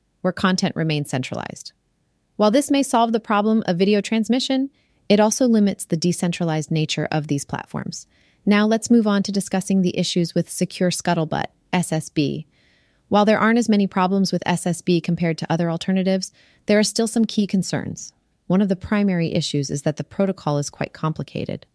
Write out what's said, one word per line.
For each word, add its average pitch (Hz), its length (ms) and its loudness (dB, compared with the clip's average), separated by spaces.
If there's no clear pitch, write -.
where 185 100 0
content 185 420 0
remains 156 360 -2
centralized. - 640 -8
While 208 140 4
this 277 200 2
may 277 120 2
solve 233 300 0
the 226 80 -2
problem 220 460 0
of 175 120 0
video 202 220 4
transmission, 254 680 -2
it 208 120 6
also 220 260 4
limits 208 380 2
the 170 140 -2
decentralized 170 720 -2
nature 156 420 -2
of 151 160 -2
these 143 160 -2
platforms. - 640 -10
Now 208 200 4
let's 220 240 0
move 233 160 6
on 202 180 2
to 202 80 -6
discussing 190 500 0
the 180 140 0
issues 175 380 0
with 170 160 0
Secure 180 400 -2
Scuttlebutt, - 580 -2
S 180 200 -2
S 160 160 -4
B. 143 380 -2
While 208 180 4
there 214 120 4
aren't 226 200 2
as 226 100 2
many 208 180 4
problems 190 460 0
with 180 140 -2
S 175 200 0
S 170 140 -2
B 175 200 2
compared 165 380 -2
to - 140 -4
other 170 180 0
alternatives, 190 640 -2
there 208 120 4
are 214 40 6
still 226 240 0
some 226 200 2
key 208 200 0
concerns. - 680 -4
One 185 160 2
of 196 80 2
the 190 60 0
primary 190 580 0
issues 143 360 -2
is 147 120 -4
that 151 160 -2
the 147 60 -8
protocol 190 520 -2
is 143 140 -4
quite - 240 -10
complicated. - 800 -6